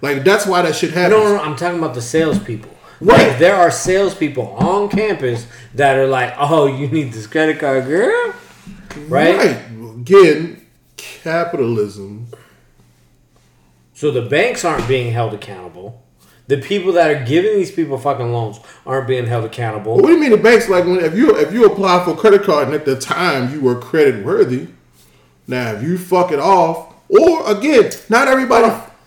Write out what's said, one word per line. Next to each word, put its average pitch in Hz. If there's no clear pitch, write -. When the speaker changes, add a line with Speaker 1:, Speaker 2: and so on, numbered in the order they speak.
Speaker 1:
like, 139
that's 202
why 175
that 160
shit 160
happens. 180
Speaker 2:
No, 208
no, 202
no, 196
I'm 151
talking 175
about 151
the 120
salespeople. 151
Speaker 1:
Right. 220
Speaker 2:
Like, 120
there 175
are 175
salespeople 165
on 196
campus 156
that 135
are 135
like, 127
"Oh, 147
you 135
need 139
this 107
credit 156
card, 135
girl?" 392
Right? 160
Speaker 1:
Right. 175
Again, 160
capitalism. 117
Speaker 2:
So 147
the 127
banks 180
aren't 135
being 120
held 113
accountable. 92
The 139
people 185
that 170
are 139
giving 175
these 180
people 147
fucking 123
loans 113
aren't 131
being 127
held 117
accountable. 110
Speaker 1:
What -
do 320
you 339
mean 294
the 208
banks? 220
Like, 180
when, 180
if 160
you, 240
if 151
you 233
apply 185
for 165
a 156
credit 202
card 147
and 139
at 147
the 131
time 143
you 151
were 123
credit 131
worthy, 156
now 123
if 104
you 170
fuck 180
it 147
off, 165
or 320
again, 220
not 254
everybody 247